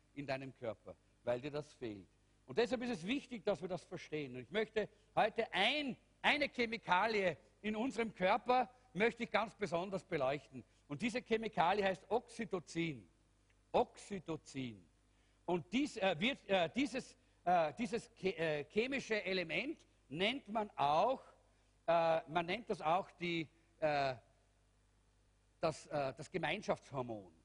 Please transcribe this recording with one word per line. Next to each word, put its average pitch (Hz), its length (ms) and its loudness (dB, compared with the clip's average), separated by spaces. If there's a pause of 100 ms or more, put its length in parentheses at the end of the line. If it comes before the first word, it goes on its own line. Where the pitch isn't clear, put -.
(140)
in 139 140 -10
deinem 135 300 -6
Körper, 104 380 -10 (280)
weil 123 180 0
dir 143 100 -8
das 147 220 -8
fehlt. 104 340 -8 (380)
Und 127 120 -8
deshalb 240 260 2
ist 240 60 -2
es 180 180 -4
wichtig, 240 360 -4
dass 180 180 0
wir 185 80 -6
das 180 140 -6
verstehen. 151 520 -6
Und 127 60 -8
ich 123 100 -14
möchte 214 360 0 (280)
heute 208 380 2
ein, 247 440 2 (240)
eine 220 280 4
Chemikalie 202 880 0 (240)
in 214 140 -2
unserem 226 380 -2
Körper 240 560 2 (240)
möchte 226 300 2
ich - 80 -8
ganz 208 240 0
besonders 185 480 -2
beleuchten. 135 600 -2 (240)
Und 143 140 -6
diese 226 200 -2
Chemikalie 214 600 2
heißt 190 260 0
Oxytocin. 170 960 -2 (640)
Oxytocin. 143 1120 -2 (600)
Und 175 260 0
dies, 262 260 0
äh, 190 220 4
wird, 240 280 0
äh, 185 280 4
dieses, 254 420 -2 (280)
äh, 170 320 4
dieses 226 360 -4
che-, 185 240 -2
äh, 151 280 0
chemische 220 580 0
Element 185 540 -2 (320)
nennt 202 380 0
man 208 280 -2
auch, 165 480 2 (640)
äh, 165 420 4
man 170 160 0
nennt 202 240 -4
das - 120 -4
auch 170 300 2
die, 170 360 -4 (320)
äh, 143 360 2 (1400)
das, - 280 -2
äh, 139 280 -4
das - 140 -14
Gemeinschaftshormon, 135 1040 -4 (140)